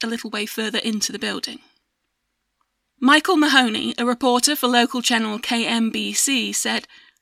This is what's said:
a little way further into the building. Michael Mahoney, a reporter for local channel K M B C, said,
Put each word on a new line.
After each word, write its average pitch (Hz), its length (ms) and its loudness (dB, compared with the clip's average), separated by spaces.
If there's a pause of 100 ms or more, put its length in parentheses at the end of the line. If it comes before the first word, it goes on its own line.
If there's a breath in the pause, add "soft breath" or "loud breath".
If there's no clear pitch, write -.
a 240 40 -6
little 226 220 -6
way 214 160 -6
further 220 360 -6
into 214 300 -2
the 202 80 -8
building. 202 420 -8 (1400)
Michael 302 380 6
Mahoney, 254 580 2
a 240 80 -2
reporter 247 500 2
for 262 120 -2
local 240 340 2
channel 226 380 -2
K 233 280 -2
M 226 220 0
B 214 240 -6
C, 220 400 0
said, 220 340 -4 (360 soft breath)